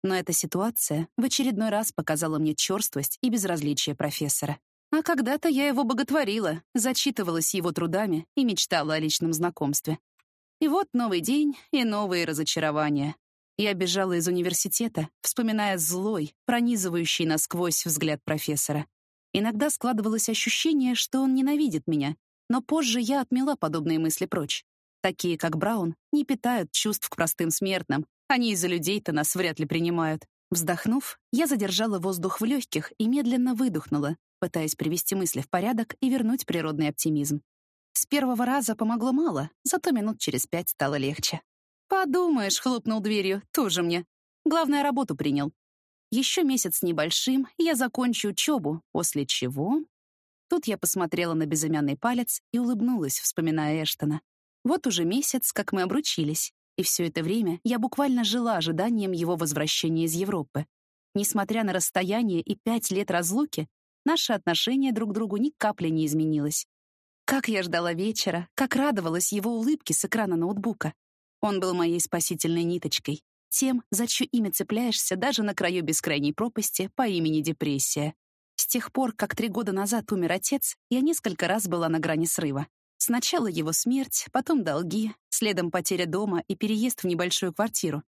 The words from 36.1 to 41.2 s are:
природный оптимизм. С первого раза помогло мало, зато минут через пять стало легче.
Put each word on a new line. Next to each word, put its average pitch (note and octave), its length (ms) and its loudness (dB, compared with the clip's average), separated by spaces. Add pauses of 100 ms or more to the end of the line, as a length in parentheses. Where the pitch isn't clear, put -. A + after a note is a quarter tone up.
природный D#3 420 0
оптимизм. D3 540 0 (500)
С - 140 -2
первого B3+ 400 2
раза B3 280 2
помогло A#3 380 0
мало, G#3 380 2 (120)
зато - 280 0
минут A3 280 0
через - 280 -2
пять E3+ 240 -4
стало C#3+ 260 0
легче. C#3+ 460 -2 (500)